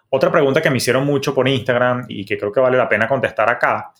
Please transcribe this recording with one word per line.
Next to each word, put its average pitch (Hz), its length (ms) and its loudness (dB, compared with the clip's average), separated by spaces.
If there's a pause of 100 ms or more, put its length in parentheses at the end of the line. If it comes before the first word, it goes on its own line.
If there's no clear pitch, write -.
otra 175 240 2
pregunta 151 280 2
que 160 100 0
me 127 80 0
hicieron 123 260 0
mucho 143 280 -2
por 127 140 0
Instagram 123 640 -2
y 107 160 -10
que 101 120 -6
creo 104 140 -4
que 104 80 -2
vale 127 180 2
la 120 120 2
pena 110 180 0
contestar 117 420 0
acá 123 520 -2